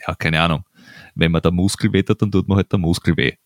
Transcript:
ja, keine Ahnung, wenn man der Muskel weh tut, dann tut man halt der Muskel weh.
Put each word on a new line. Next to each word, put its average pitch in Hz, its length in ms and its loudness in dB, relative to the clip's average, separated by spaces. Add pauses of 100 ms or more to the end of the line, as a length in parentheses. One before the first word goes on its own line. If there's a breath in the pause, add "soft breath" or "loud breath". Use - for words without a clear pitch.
ja, 87 80 -6
keine 82 260 -2
Ahnung, 82 220 0 (520 loud breath)
wenn 82 160 0
man 82 100 0
der 82 100 2
Muskel 98 420 0
weh 98 100 2
tut, - 180 -2
dann 104 100 0
tut 92 160 0
man 98 100 2
halt 95 140 0
der 104 80 0
Muskel 85 380 0
weh. - 160 0 (120)